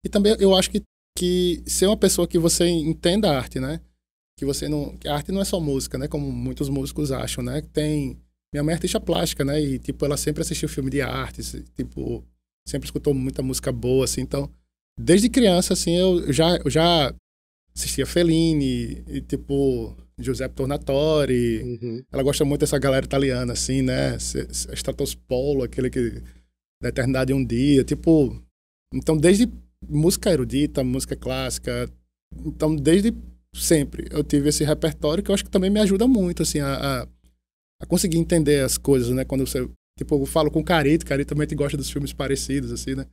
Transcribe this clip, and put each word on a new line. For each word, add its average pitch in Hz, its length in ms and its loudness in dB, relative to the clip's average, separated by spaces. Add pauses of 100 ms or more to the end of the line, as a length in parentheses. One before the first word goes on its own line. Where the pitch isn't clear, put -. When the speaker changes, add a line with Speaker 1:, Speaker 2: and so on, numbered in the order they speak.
Speaker 1:
E 196 40 -4
também 208 280 4
eu 190 160 6
acho 185 160 4
que, - 140 -2 (340)
que 180 480 0
ser - 220 0
uma 220 80 4
pessoa 185 320 2
que 180 100 0
você 165 300 4
entenda 170 640 2
a 139 60 2
arte, 123 200 -6
né? 143 220 -6 (580)
Que - 60 -8
você 139 240 -2
não, 147 300 -4
que - 100 -10
a 165 80 -2
arte 147 160 -6
não 190 80 -2
é 196 60 0
só 185 160 -2
música, 139 360 -2
né? 139 120 -4
Como 143 200 -4
muitos 127 380 -4
músicos 135 420 -4
acham, 123 320 -4
né? 127 200 -4 (100)
Tem, 151 460 -2 (360)
minha 143 120 -2
mãe 160 80 0
é - 20 0
artista 180 240 -2
plástica, - 460 -2
né? 147 160 0
E, 135 180 -2
tipo, - 240 -6
ela 143 140 0
sempre 151 240 -4
assistiu 156 260 -4
filme 135 240 -4
de 139 100 -2
arte, 123 400 -6
se-, - 220 -10 (140)
tipo, 123 440 -6 (460)
sempre 131 180 -6
escutou - 280 -2
muita 131 280 -4
música 131 300 -4
boa, 123 320 2
assim. 127 160 -2
Então, 139 320 -4 (480)
desde 185 300 6
criança, 185 420 4
assim, 170 240 0
eu 175 380 2
já, 160 240 4
eu 147 120 -2
já 160 460 4 (580)
assistia - 320 -4
Fellini 156 1000 2
e, 143 140 -6
tipo, 131 720 -2 (240)
Giuseppe 127 360 -4
Tornatore. 135 1040 0
Speaker 2:
Uhum. 120 500 -8
Speaker 1:
Ela 135 120 -2
gosta 143 200 2
muito 143 180 2
dessa 147 180 2
galera 135 260 2
italiana, 127 480 0
assim, 135 300 0
né? 131 340 0
Se-, - 340 -6
se-, - 220 -8
Stratos - 400 -4
Polo, 135 500 -2
aquele 123 280 -2
que, 123 320 -4 (580)
da 123 80 -2
Eternidade 131 440 0
um 135 120 0
Dia, 127 380 4
tipo, 143 520 4 (560)
então 147 240 0
desde 208 320 6 (400)
música 165 440 2
erudita, 135 520 0
música 127 320 -2
clássica, 123 720 -6 (560)
então 156 320 0
desde 175 380 4 (420)
sempre - 540 0
eu 151 140 -2
tive 147 260 2
esse 147 140 0
repertório 151 600 -2
que 202 60 -6
eu 196 60 2
acho 196 100 -2
que - 60 -16
também 185 180 -2
me 208 100 2
ajuda 202 280 4
muito, 190 340 2
assim, 156 200 -2
a, 139 420 -4
a, - 40 -12 (760)
a 185 40 -10
conseguir 175 320 0
entender 160 460 4
as 131 120 0
coisas, 127 360 2
né? 131 120 0
Quando 131 220 -2
você, 127 240 -6 (300)
tipo, 143 160 0
eu 135 100 0
falo 151 240 2
com 156 120 0
o - 20 -6
Carito, 156 420 2
o - 20 -16
Carito 139 280 -2
também 147 200 0
gosta 143 220 -2
dos 131 140 -6
filmes 139 200 -6
parecidos, 135 600 -4
assim, 131 240 -6
né? 135 180 -8